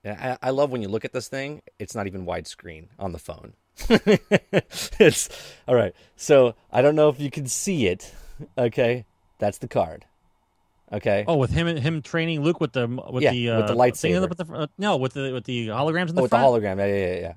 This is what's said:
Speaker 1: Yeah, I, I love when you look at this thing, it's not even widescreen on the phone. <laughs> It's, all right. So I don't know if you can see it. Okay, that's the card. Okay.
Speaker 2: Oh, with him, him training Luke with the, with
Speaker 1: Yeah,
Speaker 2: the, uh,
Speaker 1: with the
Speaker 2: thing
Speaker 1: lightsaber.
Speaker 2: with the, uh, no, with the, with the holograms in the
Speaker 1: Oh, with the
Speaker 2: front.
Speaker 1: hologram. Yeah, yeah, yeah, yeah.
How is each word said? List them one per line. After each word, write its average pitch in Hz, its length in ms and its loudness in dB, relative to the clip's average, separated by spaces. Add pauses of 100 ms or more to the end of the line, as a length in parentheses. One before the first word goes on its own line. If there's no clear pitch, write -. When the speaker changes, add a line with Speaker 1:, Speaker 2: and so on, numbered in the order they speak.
Speaker 1:
Yeah, 123 380 -6
I, 131 60 -2
I - 40 0
love 139 200 2
when 123 100 -4
you 101 60 -4
look 110 180 -4
at - 60 -8
this 127 160 -6
thing, 139 340 -10 (180)
it's - 160 -10
not 101 120 -4
even 95 180 -8
widescreen 85 640 -10 (120)
on 95 120 -6
the 82 80 -10
phone. - 340 -16 (360)
<laughs> 226 100 8 (1000)
It's, - 280 6 (400)
all 127 80 4
right. 107 180 2 (220)
So 127 400 4 (160)
I 120 120 2
don't 151 120 6
know 151 140 6
if 139 100 -4
you 143 120 -6
can 139 160 -8
see 147 400 0
it. - 260 -4 (440)
Okay, 123 480 0 (340)
that's 104 180 -2
the 127 100 -10
card. 87 380 -2 (880)
Okay. 104 360 0
Speaker 2:
Oh, 165 100 2
with 127 140 2
him, 170 160 0
him 160 360 -2
training 165 400 -4
Luke 170 180 0
with 147 120 -4
the, 120 140 -2 (240)
with 127 120 0
Speaker 1:
Yeah, 127 80 4
Speaker 2:
the, 120 180 0
uh, 113 80 2
Speaker 1:
with 107 100 2
the 104 60 0
Speaker 2:
thing 123 400 2
Speaker 1:
lightsaber. 185 160 0
Speaker 2:
with 170 80 -8
the, 165 160 -10
uh, 151 140 -6 (100)
no, 196 200 0
with 131 160 -2
the, 135 200 -6
with 123 120 -8
the 120 240 -4
holograms 160 400 -2
in 165 60 -6
the 180 60 2
Speaker 1:
Oh, - 20 2
with - 80 0
the - 60 4
Speaker 2:
front. 135 80 4 (180)
Speaker 1:
hologram. 95 140 -2
Yeah, 98 80 0
yeah, 101 200 2 (100)
yeah, 87 60 -6
yeah. 85 160 -8